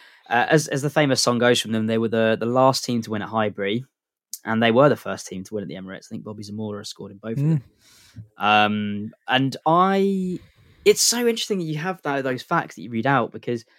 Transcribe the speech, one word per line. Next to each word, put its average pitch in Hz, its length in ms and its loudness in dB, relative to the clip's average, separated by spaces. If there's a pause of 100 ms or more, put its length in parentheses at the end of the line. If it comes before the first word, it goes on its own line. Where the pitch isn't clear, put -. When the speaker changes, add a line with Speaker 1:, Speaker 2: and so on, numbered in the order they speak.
(300)
Speaker 1:
uh, 117 200 2
as, 156 180 4
as 139 160 -4
the 147 80 -2
famous 139 300 2
song 120 180 2
goes 123 200 4
from 107 120 -4
them, 110 160 0
they 113 100 0
were 113 100 0
the, 110 320 2
the 110 60 -4
last 127 400 4
team 120 160 -2
to 107 100 -8
win 104 120 -4
at 82 60 -8
Highbury, 107 540 -2 (600)
and 110 160 -2
they 117 100 4
were 135 180 6
the - 60 2
first - 320 -8
team 95 180 -10
to 107 100 -10
win 101 80 -6
at 82 40 -10
the 69 80 -10
Emirates. 95 300 -14
I - 40 -20
think 113 140 -12
Bobby 107 200 -14
Zamora 104 420 -10
scored - 260 -14
in 101 60 -20
both 113 220 -8
of 139 40 0
them. 156 200 0 (720)
Speaker 2:
Mm. 98 60 -8
Speaker 1:
Um, 104 680 2 (160)
and 131 380 0
I, 190 760 2 (460)
it's 208 160 4
so 240 260 0
interesting 226 300 -2
that 175 80 -2
you 151 140 -4
have 180 240 -6
that, 139 200 -2
those 127 200 -4
facts - 320 -2
that 82 80 -16
you 113 80 -12
read 113 160 0
out, 131 240 2
because 117 340 -6 (140)